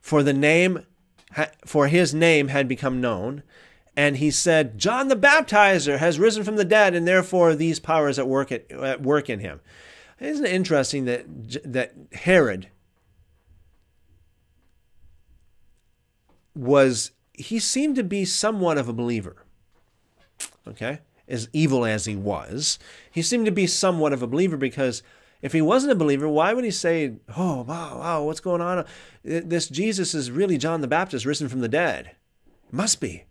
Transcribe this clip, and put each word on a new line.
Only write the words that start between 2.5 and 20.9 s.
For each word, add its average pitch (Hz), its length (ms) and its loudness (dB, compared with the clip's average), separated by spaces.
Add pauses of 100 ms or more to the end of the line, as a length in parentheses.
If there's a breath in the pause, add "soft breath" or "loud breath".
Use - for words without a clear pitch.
become 127 340 -4
known, 120 400 -4 (540 soft breath)
and 143 220 2
he 151 120 2
said, 143 480 0
'John 240 300 0
the 269 80 4
Baptizer 202 840 4
has 156 220 2
risen 214 240 2
from 214 120 -4
the 208 100 2
dead, 202 280 4
and 170 140 0
therefore 180 480 4
these 160 240 -2
powers 147 400 0
at 127 80 -2
work 135 240 0
at, 117 200 -8
at 131 300 -6
work 143 280 0
in 107 100 -4
him.'" 80 220 -10 (580 loud breath)
Isn't 285 260 -4
it 185 80 -2
interesting 147 520 0
that 123 420 -8
J-, 117 180 -10
that 127 280 -4 (180)
Herod 131 560 2 (4000)
was, 135 560 4 (220)
he 220 240 -6
seemed 269 380 0
to 247 80 0
be 190 220 -2
somewhat 185 520 0
of 123 120 -2
a 117 40 -6
believer, 113 520 -6 (1200)
okay? 113 320 -10 (280)